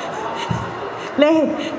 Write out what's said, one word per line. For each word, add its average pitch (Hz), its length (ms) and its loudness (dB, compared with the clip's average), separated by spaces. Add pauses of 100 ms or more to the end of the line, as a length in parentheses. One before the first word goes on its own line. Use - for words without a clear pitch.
(1200)
ಲೇ, 302 380 6 (200)